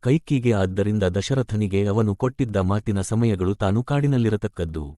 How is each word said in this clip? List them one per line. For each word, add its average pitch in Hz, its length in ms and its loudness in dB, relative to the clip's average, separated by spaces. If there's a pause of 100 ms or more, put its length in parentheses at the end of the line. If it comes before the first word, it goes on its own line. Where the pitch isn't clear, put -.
ಕೈಕಿಗೆ 127 500 0
ಆದ್ದರಿಂದ 101 500 0
ದಶರಥನಿಗೆ 101 840 0
ಅವನು 104 280 2
ಕೊಟ್ಟಿದ್ದ 131 420 -2
ಮಾತಿನ 98 440 0
ಸಮಯಗಳು 101 540 0
ತಾನು 104 280 0
ಕಾಡಿನಲ್ಲಿರತಕ್ಕದ್ದು 107 1000 -2 (160)